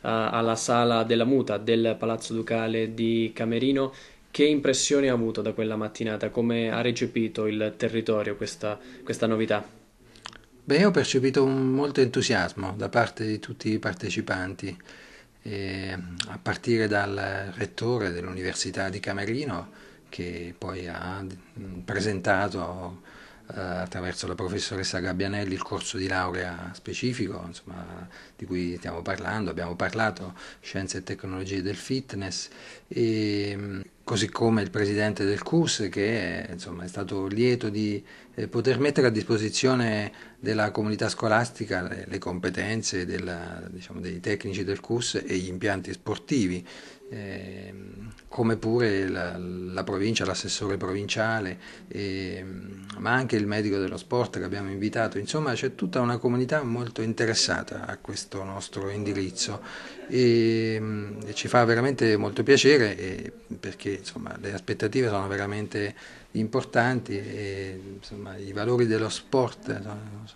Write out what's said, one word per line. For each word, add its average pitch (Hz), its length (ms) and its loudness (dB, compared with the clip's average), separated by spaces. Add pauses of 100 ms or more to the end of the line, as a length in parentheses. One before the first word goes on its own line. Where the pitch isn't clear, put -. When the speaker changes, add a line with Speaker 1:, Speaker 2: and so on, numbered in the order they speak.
Speaker 1:
alla 113 560 2
Sala 120 480 4
della 117 200 4
Muta 123 340 2
del 113 380 4
Palazzo 113 380 -2
Ducale 113 580 0
di 113 400 2
Camerino. 131 600 2 (380)
Che 147 140 4
impressione 143 640 4
ha 127 40 6
avuto 113 300 2
da 107 100 0
quella 110 240 0
mattinata? 107 540 -2
Come 117 420 2
ha 113 80 0
recepito 113 680 0
il 107 300 0
territorio 110 600 0
questa, 104 420 -4 (260)
questa 113 220 0
novità? 110 380 2 (1000)
Speaker 2:
Beh, 139 120 4
io 196 120 10
ho 190 40 6
percepito 135 520 6
un 135 260 4
molto 139 300 2
entusiasmo 101 760 2
da 104 120 -4
parte 113 380 2
di 107 120 -2
tutti - 320 -4
i 107 80 2
partecipanti, 92 1000 -4 (640)
e, 95 560 -6 (320)
a 104 140 -10
partire 110 460 2
dal 98 640 0
rettore 107 560 -2
dell'Università 90 800 -4
di 95 100 -6
Camerino, 101 720 -4 (380)
che 87 480 -8
poi 92 320 -8
ha, 90 340 -8
mm, 92 600 -12
presentato, 92 1160 0 (500)
eh, 107 100 -8
attraverso 90 680 -4
la 90 80 -4
professoressa 95 640 -2
Gabbianelli 95 560 0
il 92 80 -4
corso - 340 -4
di 95 100 -2
laurea 90 680 -2
specifico, 98 720 -4
insomma, 87 600 -12 (300)
di - 80 -10
cui 90 320 -2
stiamo 85 240 -8
parlando. 95 500 -2
Abbiamo 85 240 -4
parlato 95 600 0 (260)
scienze 95 380 -6
e 92 40 -10
tecnologie 95 600 -6
del 98 140 -2
fitness, 101 760 -6 (380)
e, 104 680 0
mm, 101 240 -6 (240)
così 107 240 0
come 113 340 4
il 92 80 -2
presidente 104 540 2
del 101 180 2
cus, 151 480 2
che, 92 600 0
insomma, 90 340 -10
è 90 40 -8
stato 95 380 -4
lieto 117 440 4
di, 104 340 -2 (300)
eh, 107 140 -4
poter 120 300 2
mettere 143 280 4
a 120 40 6
disposizione 110 1040 2 (260)
della 107 320 0
comunità 107 380 0
scolastica 107 760 0
le, 92 240 -8
le 95 120 -6
competenze 92 840 -2
della, 87 640 -6
diciamo, 90 320 -12
dei 87 200 -6
tecnici 98 420 -2
del 95 180 -2
cus - 360 -2
e 95 200 -2
gli 92 120 -2
impianti 95 440 -2
sportivi, 92 720 0 (460)
ehm, 98 1040 -12 (160)
come 113 280 2
pure 110 520 2
la, 90 280 -4
la 90 460 -6
provincia, 101 420 0
l'assessore 98 520 -2
provinciale, 98 840 -2 (300)
ehm, 95 1000 -8 (120)
ma 104 140 0
anche 123 240 2
il 104 100 2
medico 104 320 0
dello 92 180 -2
sport 110 420 0
che 90 60 -2
abbiamo 98 260 -4
invitato. 104 480 -2
Insomma, 135 360 -2
c'è 131 200 -2
tutta 175 260 -2
una 120 180 2
comunità 127 440 2
molto 117 400 -2
interessata - 840 0
a 98 120 -8
questo - 460 -8
nostro 98 460 -6
indirizzo 98 680 -2 (480)
e, 113 720 6 (460)
e 104 80 -6
ci - 140 -4
fa 123 160 8
veramente 117 520 6
molto 104 260 0
piacere, 135 540 8
e, 95 360 -6 (260)
perché, 101 320 -6
insomma, - 500 -8
le 98 120 -6
aspettative 110 560 0
sono 101 180 0
veramente 101 680 -2 (380)
importanti 117 840 2
e, 98 640 -6 (180)
insomma, 98 380 -12
i 98 160 -10
valori 120 340 4
dello 110 220 2
sport 113 720 -2
sono 104 560 -10